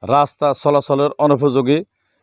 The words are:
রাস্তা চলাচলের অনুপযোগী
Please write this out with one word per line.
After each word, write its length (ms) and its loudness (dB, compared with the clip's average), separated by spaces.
রাস্তা 500 0
চলাচলের 640 0
অনুপযোগী 680 0